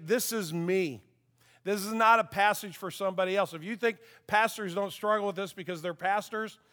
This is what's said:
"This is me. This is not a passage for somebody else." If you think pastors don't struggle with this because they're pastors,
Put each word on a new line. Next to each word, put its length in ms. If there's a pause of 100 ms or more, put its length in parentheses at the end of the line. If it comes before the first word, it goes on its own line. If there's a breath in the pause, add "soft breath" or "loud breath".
"This 280
is 200
me. 500 (640 soft breath)
This 200
is 80
not 280
a 40
passage 520
for 160
somebody 440
else." 160
If 120
you 100
think 240 (300 loud breath)
pastors 440
don't 200
struggle 340
with 100
this 160
because 300
they're 120
pastors, 640 (120)